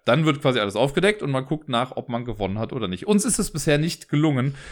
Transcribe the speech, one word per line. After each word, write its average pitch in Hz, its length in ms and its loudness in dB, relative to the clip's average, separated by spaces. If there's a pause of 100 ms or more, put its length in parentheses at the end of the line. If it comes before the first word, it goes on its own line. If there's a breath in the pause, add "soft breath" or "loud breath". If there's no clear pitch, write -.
dann 151 220 4
wird 147 160 2
quasi 123 180 2
alles 101 160 0
aufgedeckt 175 460 2
und 143 100 -4
man 131 140 -2
guckt - 240 -6
nach, 123 260 -2
ob 120 140 -8
man 120 160 -4
gewonnen 104 340 -4
hat 110 140 -4
oder 110 160 -4
nicht. 92 180 -6
Uns 202 160 4
ist 240 160 0
es - 120 -4
bisher 147 260 2
nicht 165 320 -2
gelungen. 143 460 2 (160 loud breath)